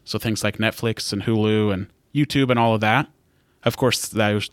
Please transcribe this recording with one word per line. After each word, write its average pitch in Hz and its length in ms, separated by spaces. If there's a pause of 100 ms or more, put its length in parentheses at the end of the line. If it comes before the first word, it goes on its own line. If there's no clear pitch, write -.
so - 140
things 110 240
like 104 140
Netflix 110 560
and 101 100
Hulu 107 500
and 95 140 (280)
YouTube 139 360
and 120 80
all 117 160
of 107 60
that. 110 280 (540)
Of - 140
course, - 320
those, 104 440